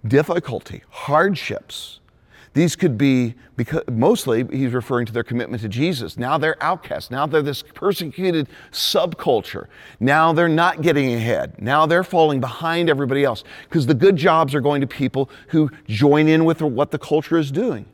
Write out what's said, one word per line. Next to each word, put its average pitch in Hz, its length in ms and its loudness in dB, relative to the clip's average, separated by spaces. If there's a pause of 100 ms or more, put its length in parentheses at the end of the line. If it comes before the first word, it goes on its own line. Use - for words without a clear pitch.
difficulty, 147 800 -2
hardships. - 1080 -4 (540)
These 160 220 2
could 139 220 0
be, 127 380 2 (220)
because, 123 240 -2 (100)
mostly 123 600 2
he's 131 200 -2
referring 120 360 -2
to 110 60 -12
their 117 100 -2
commitment 120 400 -6
to 113 40 -8
Jesus. 117 500 -4
Now 131 200 -2
they're 156 260 -2
outcasts. 156 480 -6
Now 139 160 -2
they're 151 140 2
this 139 220 -6 (100)
persecuted 170 720 -2 (240)
subculture. - 920 -2 (340)
Now 156 320 4
they're 170 160 4
not 165 340 2
getting 143 320 2
ahead. 110 480 -4
Now 143 240 2
they're 170 180 2
falling 160 360 2
behind 165 500 -2
everybody 139 360 0
else, 117 180 -2 (260)
'cause 156 160 0
the 135 80 2
good 180 220 4
jobs 160 400 2
are 143 60 0
going 143 200 0
to 135 60 -2
people 131 420 -4 (200)
who 156 200 2 (180)
join 147 400 4
in 160 180 4
with 160 160 0
what 139 300 -2
the 147 80 -6
culture 160 380 -2
is 147 140 -2
doing. 156 420 -4